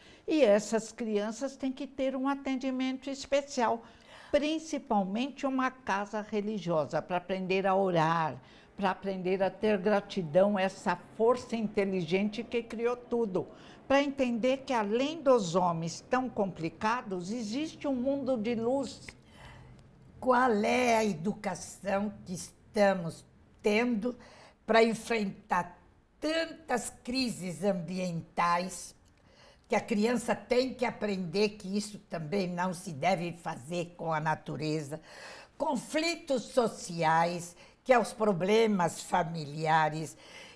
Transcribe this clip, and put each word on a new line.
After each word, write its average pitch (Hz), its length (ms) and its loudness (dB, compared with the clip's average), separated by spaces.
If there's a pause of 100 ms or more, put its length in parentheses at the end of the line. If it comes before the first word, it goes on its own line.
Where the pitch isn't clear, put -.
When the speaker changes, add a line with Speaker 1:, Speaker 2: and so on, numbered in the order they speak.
(280)
Speaker 1:
E 311 160 4
essas 214 480 4
crianças 226 640 -4
têm 269 160 -4
que 269 160 -8
ter 262 280 -2
um 262 120 -2
atendimento 262 800 -4
especial, 269 720 0 (480)
principalmente 277 1160 0
uma 262 240 0
casa 208 500 -4
religiosa, 175 800 -2
para 180 160 -2
aprender 190 480 0
a 190 80 4
orar, 165 680 2 (400)
para 190 120 2
aprender 190 520 -2
a 185 60 4
ter 208 280 2
gratidão, 196 800 2
essa 190 380 0 (220)
força 240 360 2
inteligente 202 920 0
que 233 180 -4
criou 233 320 -2
tudo, 233 500 -2 (400)
para 277 160 4
entender 254 580 0
que, - 120 -6
além 247 500 0
dos 233 320 4
homens 170 460 0 (100)
tão 254 200 0
complicados, 196 1000 -4
existe 254 600 -6
um 269 60 0
mundo 262 420 0
de 220 180 -2
luz. 240 500 -2 (1120)
Speaker 2:
Qual 247 320 4 (140)
é 240 320 2
a 220 80 4
educação 196 1080 -4 (120)
que 185 80 -10
estamos 190 920 0 (360)
tendo 233 540 0 (500)
para 220 160 6
enfrentar 208 960 0 (440)
tantas 311 680 -2 (140)
crises 196 600 -2
ambientais, 180 1300 -2 (720)
que 226 80 0
a 202 60 2
criança 226 520 0
tem 254 400 0
que 247 120 -2
aprender 202 640 0
que 208 280 -6
isso 202 220 -6 (100)
também 175 380 -2
não 180 260 -2
se 165 200 -10
deve 165 400 0
fazer 165 640 -6
com 165 160 -2
a 151 80 0
natureza, 151 800 -4 (560)
conflitos 311 840 -2
sociais, 170 1120 0 (320)
que 254 40 8
é 240 40 8
os 208 160 0
problemas 202 880 2
familiares, 160 1120 0 (400)